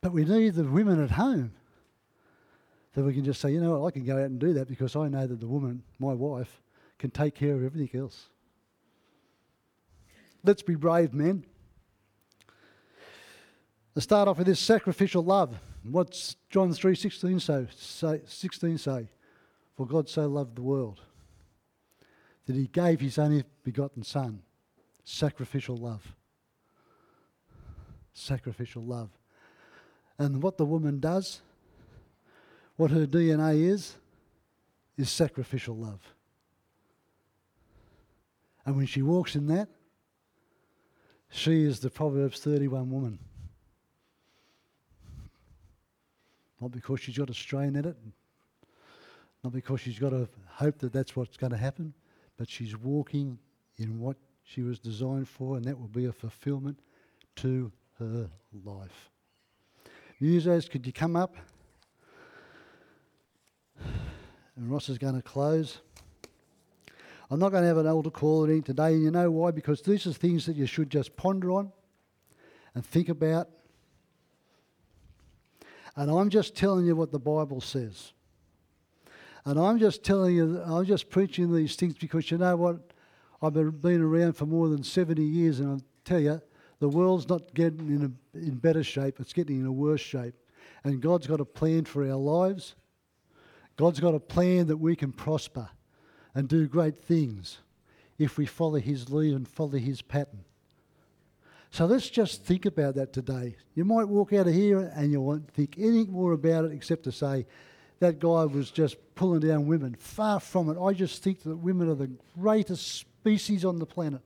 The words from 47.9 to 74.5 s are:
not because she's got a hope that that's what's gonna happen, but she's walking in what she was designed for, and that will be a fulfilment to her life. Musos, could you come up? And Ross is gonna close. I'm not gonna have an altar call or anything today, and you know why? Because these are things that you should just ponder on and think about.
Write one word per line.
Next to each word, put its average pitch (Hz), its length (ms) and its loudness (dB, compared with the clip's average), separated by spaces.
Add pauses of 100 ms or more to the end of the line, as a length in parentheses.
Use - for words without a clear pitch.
not 123 120 -8
because 131 260 -6
she's 110 200 -12
got 135 120 -2
a 127 160 -4 (200)
hope 147 320 -2
that 123 120 -4
that's 135 240 -4
what's 127 220 -6
gonna 123 180 -4
happen, 139 380 -6 (420)
but 120 140 -10
she's 110 260 -10
walking 135 640 -6 (380)
in 113 220 -8
what 127 180 -8 (260)
she - 200 -10
was 120 160 -8
designed 131 500 -6
for, 135 260 -8
and 117 80 -6
that 127 160 -8
will 117 80 -14
be 123 200 -4
a 120 40 -4
fulfilment 139 680 -8 (600)
to 127 340 -2 (280)
her 113 300 -6 (360)
life. 98 440 -18 (1120)
Musos, 170 480 2
could 127 160 -6
you 127 60 -8
come 170 240 -2
up? 175 220 -2 (3250)
And 120 120 -8
Ross 139 200 -6
is 131 80 -6
gonna 131 240 -4
close. 151 580 -2 (1500)
I'm 139 80 -2
not 190 140 2
gonna 175 140 4
have 165 100 4
an 156 100 4
altar 160 220 2
call 156 320 2
or 156 60 2
anything 156 160 2
today, 151 320 2
and 156 80 4
you 156 80 4
know 175 200 4
why? 165 200 2
Because 151 300 -2
these 196 260 0
are 170 40 -2
things 170 340 0
that 160 120 -4
you 139 80 0
should 143 240 -2
just 139 260 -2
ponder 185 380 -2
on 196 180 -2 (1040)
and 120 100 -8
think 170 220 0
about. 160 400 0 (2500)